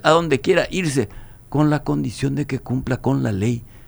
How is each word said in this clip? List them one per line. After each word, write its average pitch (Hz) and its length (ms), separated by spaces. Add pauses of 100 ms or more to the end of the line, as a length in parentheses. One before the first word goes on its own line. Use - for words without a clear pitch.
a 160 60
donde 156 300
quiera 170 300
irse, 143 380 (400)
con 151 200
la 147 140
condición 139 540
de 143 100
que 135 140
cumpla 127 380
con 135 260
la 113 80
ley 117 320 (240)